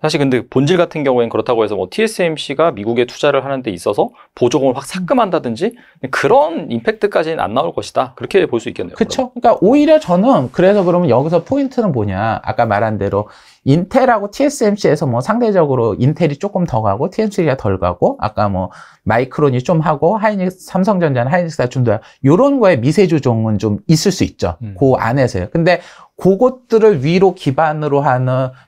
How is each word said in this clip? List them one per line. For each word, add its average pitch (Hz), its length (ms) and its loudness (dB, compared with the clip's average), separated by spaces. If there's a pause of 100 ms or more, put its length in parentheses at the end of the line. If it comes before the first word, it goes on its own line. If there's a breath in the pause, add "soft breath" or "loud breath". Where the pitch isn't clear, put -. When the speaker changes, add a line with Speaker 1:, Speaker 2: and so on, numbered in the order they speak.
Speaker 1:
사실 156 180 -2
근데 131 260 0
본질 143 320 0
같은 165 260 -2
경우엔 123 260 0
그렇다고 113 340 -2
해서 104 120 -2
뭐 92 140 -4
티에스엠씨가 170 840 -2
미국에 120 340 -2
투자를 135 400 -2
하는 135 160 -6
데 123 100 -6
있어서 107 380 -2 (260 soft breath)
보조금을 127 400 0
확 131 100 -8
삭감한다든지 175 880 -4 (360 soft breath)
그런 269 580 0
임팩트까지는 160 720 -4
안 98 140 -4
나올 156 200 -2
것이다. 127 420 -4
그렇게 165 300 0
볼 120 140 -4
수 - 100 -8
있겠네요, - 260 -10
Speaker 2:
그쵸. - 340 -4
Speaker 1:
그러면. - 100 -18
Speaker 2:
그러니까 240 220 2
오히려 294 380 4
저는 175 520 2
그래서 196 320 4
그러면 175 260 2
여기서 151 340 2
포인트는 262 480 -2
뭐냐. 104 520 -2
아까 117 220 0
말한 107 320 0
대로 101 320 -2 (340 loud breath)
인텔하고 202 680 2
티에스엠씨에서 208 760 0
뭐 120 160 0
상대적으로 156 800 0
인텔이 143 380 0
조금 190 280 -2
더 113 160 -2
가고 110 280 -2
티에스엠씨가 196 480 -2
덜 95 220 -2
가고, 92 400 -2
아까 104 300 -2
뭐 92 220 -4 (320 loud breath)
마이크론이 127 600 0
좀 170 180 0
하고 160 360 0
하이닉스, 196 480 -4
삼성전자는 165 640 0
하이닉스가 160 360 -2
좀 127 160 -2
더, 104 160 2 (260 loud breath)
요런 254 340 4
거에 185 180 4
미세 160 300 2
조정은 113 520 0
좀 104 180 0 (100)
있을 160 240 2
수 - 120 -2
있죠. 90 380 -4
Speaker 1:
음. 104 180 -12
Speaker 2:
그 131 180 4
안에서요. 117 540 -2
근데 170 300 2 (360 loud breath)
그것들을 214 840 2
위로 185 320 2
기반으로 147 640 0
하는 127 480 0 (180 soft breath)